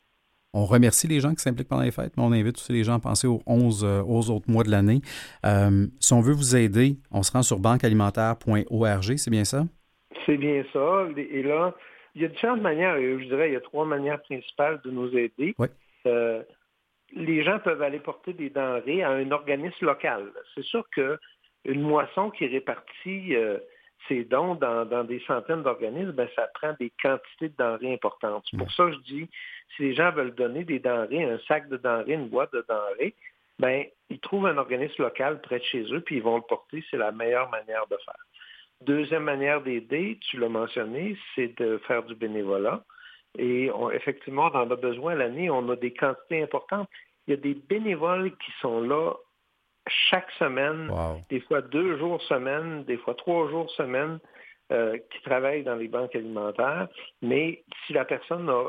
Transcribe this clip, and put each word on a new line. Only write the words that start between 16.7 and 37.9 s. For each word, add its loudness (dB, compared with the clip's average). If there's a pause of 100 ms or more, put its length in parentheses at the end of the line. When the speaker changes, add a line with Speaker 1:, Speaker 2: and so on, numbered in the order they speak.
Speaker 2:
les 0
gens 2
peuvent -2
aller -2
porter -10
des -8
denrées -2
à 0
un 0
organisme -2
local. -2 (220)
C'est -10
sûr -4 (120)
que 0 (480)
une -2
moisson 0
qui -4
répartit, -6
euh, 0 (500)
ses -2
dons 0
dans, 0
dans -2
des -8
centaines -2
d'organismes, -4
ben, -2
ça -2
prend -6
des -6 (100)
quantités -2
de -18
denrées -2
importantes. -4
C'est -8
pour -4
Speaker 1:
Mm. -12
Speaker 2:
ça 6
que 0
je -14
dis, -8 (460)
si -12
les 0
gens 4
veulent -2
donner -2
des -4
denrées, -2
un -2
sac 0
de -6
denrées, -2
une -4
boîte -2
de -4
denrées, -2 (420)
ben, 0 (260)
ils -12
trouvent -2
un 2
organisme -2
local -2
près -4
de -6
chez -4
eux, -4
puis -6
ils -2
vont 2
le -2
porter. -6
C'est -4
la 0
meilleure 0
manière -6
de -4